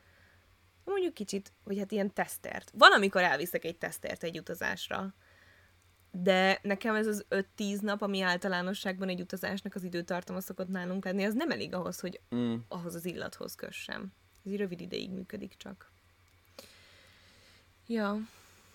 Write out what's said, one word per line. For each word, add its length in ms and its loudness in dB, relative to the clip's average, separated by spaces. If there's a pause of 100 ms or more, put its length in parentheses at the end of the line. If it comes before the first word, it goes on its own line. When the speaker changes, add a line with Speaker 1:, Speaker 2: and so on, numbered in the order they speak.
(840)
Speaker 1:
mondjuk 300 0
kicsit, 380 -6 (120)
vagy 140 -4
hát 140 -4
ilyen 220 2
tesztert. 640 -6
Van, 140 12
amikor 300 6
elviszek 440 2
egy 120 -4
tesztert 460 -6
egy 160 -6
utazásra. 760 -4 (1000)
De 500 6
nekem 340 0
ez 120 2
az 200 -2
öt-tíz 520 -2
nap, 220 0
ami 200 0
általánosságban 880 0
egy 120 -2
utazásnak 540 -6
az 80 -6
időtartama 580 -4
szokott 260 -6
nálunk 380 -4
lenni, 200 0
az 80 2
nem 180 0
elég 220 -4
ahhoz, 260 -4
hogy 200 -6 (160)
Speaker 2:
Mm. 200 2 (120)
Speaker 1:
ahhoz 280 -6
az 100 -8
illathoz 500 -6
kössem. 560 -8 (340)
Ez 60 -6
egy 60 -2
rövid 240 -4
ideig 300 -6
működik 460 -10
csak. 340 -16 (2000)
Ja. 300 0 (580)